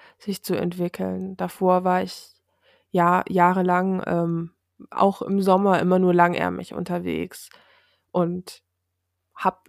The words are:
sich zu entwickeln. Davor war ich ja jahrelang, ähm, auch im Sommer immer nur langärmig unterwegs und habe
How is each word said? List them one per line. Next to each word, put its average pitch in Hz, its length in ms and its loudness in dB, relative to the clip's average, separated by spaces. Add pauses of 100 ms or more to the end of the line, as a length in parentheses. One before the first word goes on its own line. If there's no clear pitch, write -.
(180)
sich - 260 -10
zu 180 120 -4
entwickeln. 185 840 -6
Davor 180 460 0
war 180 200 0
ich - 300 -14 (580)
ja 175 380 2
jahrelang, 180 760 2
ähm, 170 460 -2 (400)
auch 196 300 0
im 196 200 -2
Sommer 190 380 4
immer 180 200 2
nur 180 140 4
langärmig 175 600 0
unterwegs 175 760 -8 (640)
und 175 520 -4 (760)
habe - 300 -2